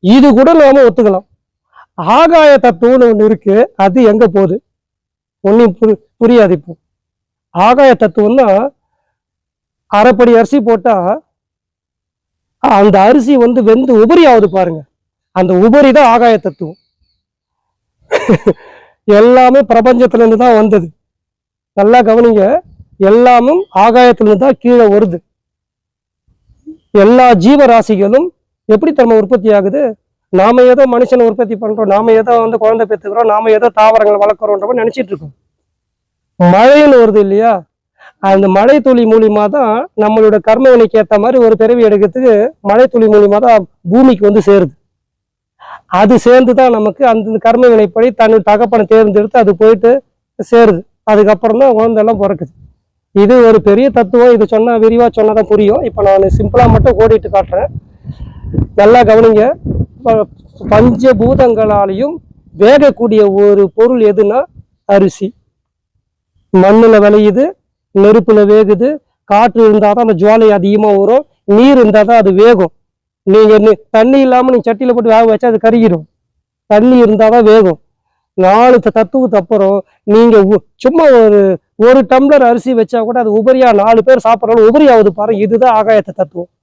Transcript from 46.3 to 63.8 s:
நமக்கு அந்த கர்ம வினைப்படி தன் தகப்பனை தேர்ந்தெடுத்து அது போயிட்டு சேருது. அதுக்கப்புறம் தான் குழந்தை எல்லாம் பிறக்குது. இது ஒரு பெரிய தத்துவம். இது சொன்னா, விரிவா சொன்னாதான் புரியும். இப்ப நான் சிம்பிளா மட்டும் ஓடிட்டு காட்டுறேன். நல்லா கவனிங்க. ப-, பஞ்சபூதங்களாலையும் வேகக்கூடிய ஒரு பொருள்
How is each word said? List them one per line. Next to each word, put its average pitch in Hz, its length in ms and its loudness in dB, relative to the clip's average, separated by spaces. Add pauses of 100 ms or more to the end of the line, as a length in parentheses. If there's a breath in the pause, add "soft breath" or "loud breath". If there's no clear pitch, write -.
நமக்கு 214 340 -4
அந்த 220 340 -4
கர்ம 247 280 2
வினைப்படி 220 340 -2 (140)
தன் 220 140 0 (140)
தகப்பனை 214 420 -2
தேர்ந்தெடுத்து 214 520 0
அது 202 80 0 (100)
போயிட்டு 226 300 2 (600)
சேருது. 226 300 2 (300)
அதுக்கப்புறம் 214 520 0
தான் 262 140 2
குழந்தை 220 260 -2
எல்லாம் 214 180 -2
பிறக்குது. 196 300 -6 (640)
இது 208 200 2 (120)
ஒரு 220 140 2
பெரிய 214 260 0 (100)
தத்துவம். 240 380 0
இது 214 180 0
சொன்னா, 226 200 -2 (100)
விரிவா 233 240 0 (100)
சொன்னாதான் 214 340 -2
புரியும். 208 380 0
இப்ப 208 180 -6
நான் 196 300 0
சிம்பிளா 233 280 0 (100)
மட்டும் 233 240 0
ஓடிட்டு 220 360 0
காட்டுறேன். 196 360 -4 (1080 loud breath)
நல்லா 233 280 4
கவனிங்க. 220 340 2 (600)
ப-, 220 220 -2 (440)
பஞ்சபூதங்களாலையும் 226 1400 -2 (420)
வேகக்கூடிய 233 640 2 (200)
ஒரு 202 240 2 (100)
பொருள் 240 260 0 (100)